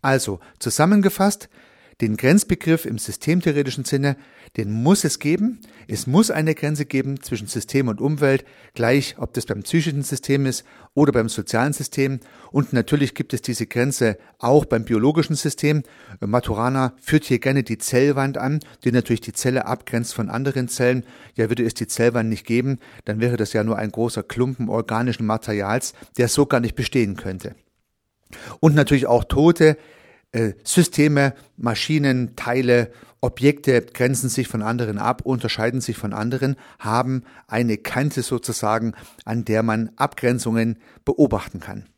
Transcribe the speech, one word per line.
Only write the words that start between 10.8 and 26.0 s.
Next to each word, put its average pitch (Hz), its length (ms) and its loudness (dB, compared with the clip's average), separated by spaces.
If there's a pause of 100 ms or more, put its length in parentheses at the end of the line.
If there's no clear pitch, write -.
oder 143 160 6
beim 113 180 2
sozialen 120 440 -2
System. 135 460 -2 (320)
Und - 220 0
natürlich 131 400 2
gibt - 200 -6
es 123 100 -6
diese 117 240 -4
Grenze 120 500 0 (220)
auch 135 260 6
beim 113 180 0
biologischen 143 520 2
System. 147 480 -2 (360)
Maturana 123 800 -2
führt - 260 0
hier 123 140 0
gerne 135 240 0
die 110 140 -6
Zellwand 135 600 0
an, 147 240 -2 (220)
die 123 80 2
natürlich 117 300 0
die - 120 -14
Zelle 127 340 -2
abgrenzt 117 480 -6
von 107 140 -4
anderen 127 380 -4
Zellen. 123 380 0 (300)
Ja, 110 140 0
würde 113 140 0
es 110 120 -2
die 110 120 -6
Zellwand 117 420 0
nicht 104 180 -6
geben, 123 320 0 (260)
dann 107 140 -4
wäre 120 180 0
das 107 160 -2
ja 107 100 0
nur 110 140 0
ein 107 140 -6
großer 113 320 -4
Klumpen 123 460 -4
organischen 113 580 -2
Materials, 107 680 -2 (240)